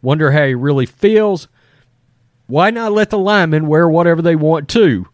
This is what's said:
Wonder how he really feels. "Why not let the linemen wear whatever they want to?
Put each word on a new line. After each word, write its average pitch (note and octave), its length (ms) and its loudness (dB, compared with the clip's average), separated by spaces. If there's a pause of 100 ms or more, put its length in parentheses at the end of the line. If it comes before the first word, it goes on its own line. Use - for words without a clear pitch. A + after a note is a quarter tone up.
Wonder D3 280 0
how D3 160 2
he C3 80 -2
really C3+ 320 -2
feels. G#3 600 0 (1000)
"Why E3+ 240 0
not A3+ 240 -4
let G#3 160 0
the G#3+ 80 -4
linemen F3+ 480 0
wear D#3 200 2
whatever E3 360 0
they E3+ 120 2
want D3+ 360 -2
to? C3+ 440 2